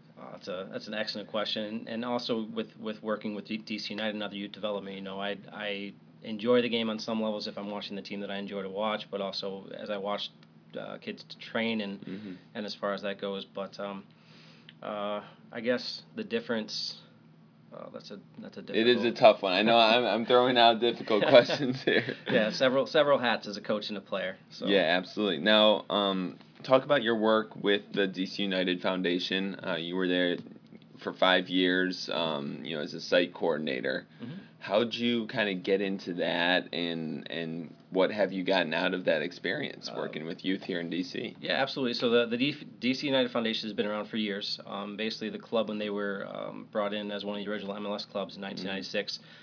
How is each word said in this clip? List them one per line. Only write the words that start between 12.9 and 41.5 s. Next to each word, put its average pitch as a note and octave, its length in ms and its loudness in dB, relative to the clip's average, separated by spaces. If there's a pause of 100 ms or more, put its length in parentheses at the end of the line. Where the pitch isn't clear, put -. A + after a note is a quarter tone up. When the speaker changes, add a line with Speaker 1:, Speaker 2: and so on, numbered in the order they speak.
Speaker 1:
as G2 80 -4
that G2 180 -6
goes. G2 280 -6
But, G2 340 -10
um, G2 240 -8 (760)
uh, G#2 400 -4 (280)
I A#2+ 100 -10
guess A#2+ 420 -2 (120)
the A2 100 -6
difference, A2 760 -4 (760)
uh, - 180 -12
that's - 180 -14
a, G#2 80 -12 (200)
that's G#2 200 -14
a - 20 -12
Speaker 2:
It G#2 260 2
is B2 140 8
a A#2 100 2
Speaker 1:
difficult A2+ 60 -2
Speaker 2:
tough A2 260 8
one. F#2+ 120 2
I G2 80 6
know A2+ 160 8
I'm, A#2 260 8
I'm A2 220 2
throwing B2 320 6
out A#2 220 10
difficult A2+ 460 2
Speaker 1:
<laughs> - 20 2
Speaker 2:
questions C3 540 8
here. - 340 2 (140)
Speaker 1:
Yeah, A2 200 4
several, C3 360 4
several C#3+ 320 6
hats A#2 280 0
as G#2 100 -6
a G#2 60 -10
coach G#2+ 260 -2
and G#2 80 -6
a G2 60 -8
player. F#2+ 340 -4 (140)
So. - 160 -8
Speaker 2:
Yeah, G2 140 6
absolutely. F2+ 580 2
Now, G#2+ 500 6
um, F#2+ 500 0 (240)
talk C3 220 6
about C#3+ 180 2
your A2+ 140 2
work A2 400 2
with G2+ 360 2
the G2+ 140 2
D F#2+ 200 -2
C - 160 -6
United F#2 400 0
Foundation. F#2 840 -2
Uh, F2+ 100 -2
you E2+ 200 -4
were F#2 120 2
there F2+ 280 2 (640)
for G2 140 -6
five F#2 360 4
years, F#2 640 2
um, D2+ 520 -2
you D#2 120 -6
know, D2+ 60 -4
as - 120 -8
a E2 60 -10
site F2+ 340 2
coordinator. D2 720 -2 (160)
Speaker 1:
Mm-hmm. B2 100 -10 (280)
Speaker 2:
How'd A2 340 2
you A#2+ 340 0
kinda G#2 260 0
get F#2+ 260 2
into G2 340 -4
that, F2 580 2
and, E2 580 -4
and E2 440 -6 (160)
what F2+ 200 4
have G#2 220 0
you F#2+ 100 -4
gotten F2 320 2
out F2+ 180 2
of F#2 120 -2
that D#2+ 180 2
experience - 680 -6
Speaker 1:
Uh, A1+ 80 -10
Speaker 2:
working D2+ 300 -6
with E2+ 180 -10
youth F#2+ 200 -2
here F2+ 160 -4
in E2+ 100 -6
D F2 140 -2
C? - 360 -8
Speaker 1:
Yeah, F2+ 120 -2